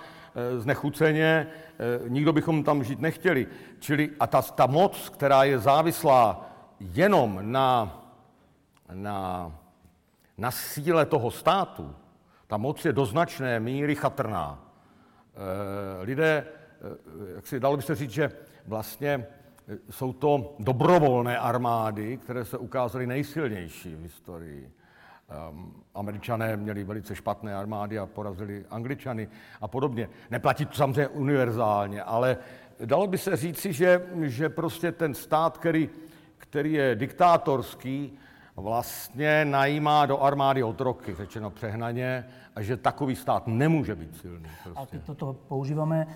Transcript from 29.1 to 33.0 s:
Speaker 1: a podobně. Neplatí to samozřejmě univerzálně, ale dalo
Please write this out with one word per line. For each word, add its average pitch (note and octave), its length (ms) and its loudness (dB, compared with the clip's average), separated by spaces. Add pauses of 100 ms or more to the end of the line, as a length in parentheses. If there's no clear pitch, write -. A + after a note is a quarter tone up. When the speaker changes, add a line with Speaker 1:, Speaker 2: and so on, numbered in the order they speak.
Speaker 1:
a G#2+ 60 -8
podobně. B2 420 -2 (220)
Neplatí C3 340 0
to - 100 -12
samozřejmě C#3 320 2
univerzálně, A2+ 960 0
ale B2 340 2 (480)
dalo D#3 220 2